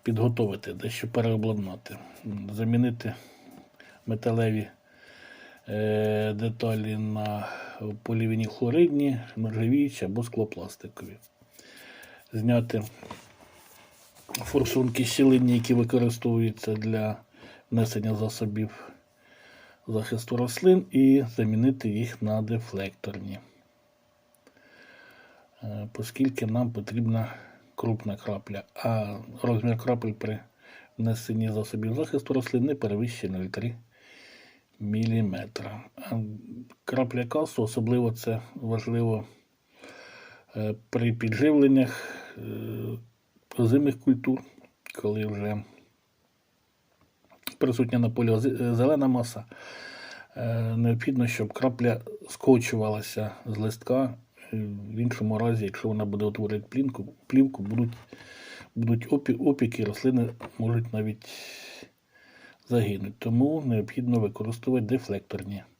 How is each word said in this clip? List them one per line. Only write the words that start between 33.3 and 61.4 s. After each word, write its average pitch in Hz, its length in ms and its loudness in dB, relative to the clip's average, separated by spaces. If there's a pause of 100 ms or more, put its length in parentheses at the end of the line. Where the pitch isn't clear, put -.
нуль 92 120 -4
три 117 300 -6 (1040)
міліметра. 107 1040 -2 (120)
А - 240 -6 (680)
крапля 123 400 0
касу, 151 380 -2
особливо 117 480 2
це 113 300 -4 (140)
важливо, 113 720 0 (1300)
е, 107 200 -2 (140)
при 117 240 0
підживленнях, 135 920 4 (300)
е, 113 40 -14 (1160)
озимих 131 420 4
культур, 131 420 2 (540)
коли 107 300 -2
вже 104 380 -4 (1900)
присутня 123 420 2
на 117 100 4
полі 117 200 2
ози-, 113 320 2
е, 120 140 2
зелена 139 320 4
маса, 120 380 0 (880)
е, 113 420 0
необхідно, 117 500 2
щоб 113 260 -2
крапля 120 480 0 (280)
скочувалася 107 1040 2 (140)
з 107 120 -6
листка. 120 560 0 (400)
Е, 113 40 -4 (360)
в - 20 -8
іншому 110 420 0
разі, 113 280 2
якщо 95 220 -6
вона 107 180 0
буде 101 200 -2
утворювати 104 440 -2
плінку-, 127 440 -2 (140)
плівку, 131 360 4
будуть, 117 300 0 (840)
будуть 117 360 2
опі-, 139 360 2
опіки, 123 380 2
рослини 120 440 2 (280)
можуть 117 360 0
навіть 107 360 -4 (1400)